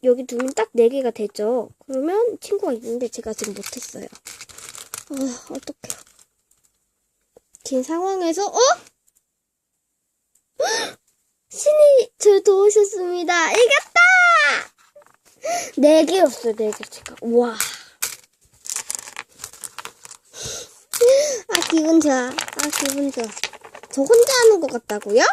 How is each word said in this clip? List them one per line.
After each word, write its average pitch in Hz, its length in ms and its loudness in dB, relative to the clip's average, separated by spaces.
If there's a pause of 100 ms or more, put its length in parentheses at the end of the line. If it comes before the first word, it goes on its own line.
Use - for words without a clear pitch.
여기 254 220 0
두면 254 280 -6
딱 440 200 -6
네 233 160 4
개가 262 220 -4
되죠. 214 580 -6 (160)
그러면 359 560 -4
친구가 392 320 -4
있는데 233 340 -8
제가 220 260 -12
지금 214 200 -10
못했어요. - 520 -16
어, - 1080 -20 (360)
어떡해요. - 520 -16 (1600)
긴 254 200 -4
상황에서, 349 640 -4
어? 381 120 -4 (2000)
<gasps> 855 420 -6 (500)
신이 587 680 4
저 403 240 6
도우셨습니다. 381 1120 2
이겼다! 523 480 2 (1800)
네 302 280 4
개였어요, 285 500 -2
네 214 160 -4
개, 208 120 -12
제가. - 380 -20
와. 233 340 0 (4000)
아, 427 100 -2 (100)
기분 320 320 2
좋아. 262 280 0
아, 277 40 -12 (460)
기분 277 320 -4
좋아. 240 140 -8 (680)
저 269 100 -4
혼자 480 400 4
하는 440 180 6
것 294 120 -4
같다고요? 214 600 -2